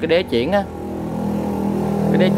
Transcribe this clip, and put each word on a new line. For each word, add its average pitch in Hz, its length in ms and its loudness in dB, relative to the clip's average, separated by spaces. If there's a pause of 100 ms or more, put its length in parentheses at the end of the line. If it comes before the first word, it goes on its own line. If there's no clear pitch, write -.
cái 156 60 0
đế 165 160 4
chuyển 135 300 0
á. 202 100 2 (1500)
Cái - 80 4
đế - 180 4